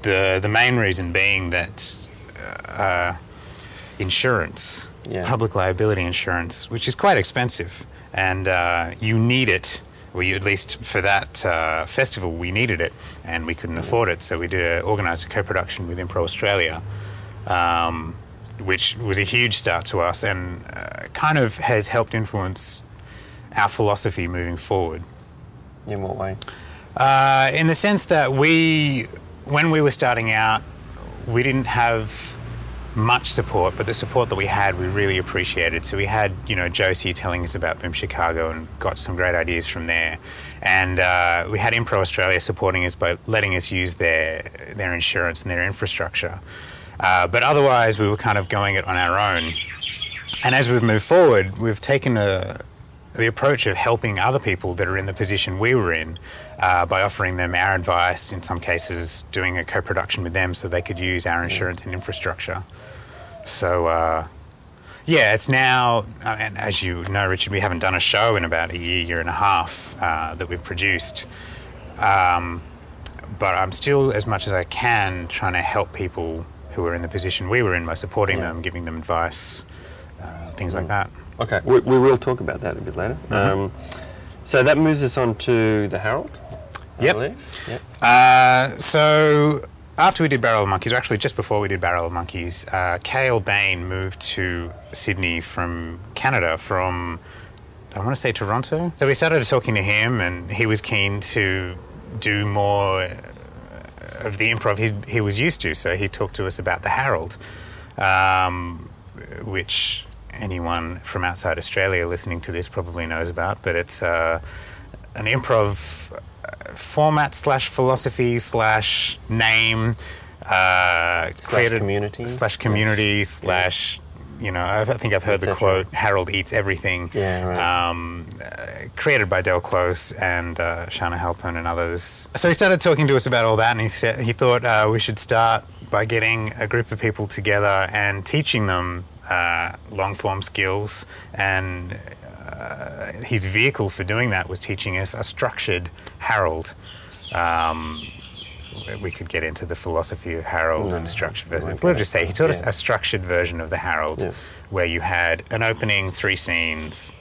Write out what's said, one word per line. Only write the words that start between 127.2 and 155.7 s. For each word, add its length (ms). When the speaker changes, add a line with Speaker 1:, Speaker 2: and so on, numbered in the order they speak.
Speaker 2:
right. 440
Speaker 1:
Um, 380
uh, 240
created 340
by 120
Del 180
Close 540
and, 460
uh, 260
Shana 340
Halpern 380
and 100
others. 680
So 120
he 60
started 260
talking 280
to 100
us 80
about 200
all 120
that, 140
and 100
he 80
said, 320
he 100
thought, 320
uh, 260
we 100
should 200
start 460
by 140
getting 520
a 100
group 240
of 100
people 260
together 640
and 340
teaching 420
them, 360
uh, 440
long-form 500
skills, 640
and, 640
uh, 600
his 220
vehicle 440
for 160
doing 240
that 180
was 120
teaching 380
us 160
a 100
structured 640
Harold. 540
Um, 680
we 100
could 180
get 140
into 220
the 100
philosophy 600
of 80
Harold 480
Speaker 2:
No, 60
Speaker 1:
and 120
structured 400
Speaker 2:
we 80
Speaker 1:
version. 140
Speaker 2:
won't 120
Speaker 1:
We'll 100
Speaker 2:
go 60
Speaker 1:
just 140
Speaker 2:
that 80
Speaker 1:
say 40
he 80
taught 160
us 100
Speaker 2:
far. 60
Yeah. 40
Speaker 1:
a 40
structured 500
version 380
of 80
the 80
Harold, 440
Speaker 2:
Yeah. 100
Speaker 1:
where 140
you 140
had 520
an 120
opening, 480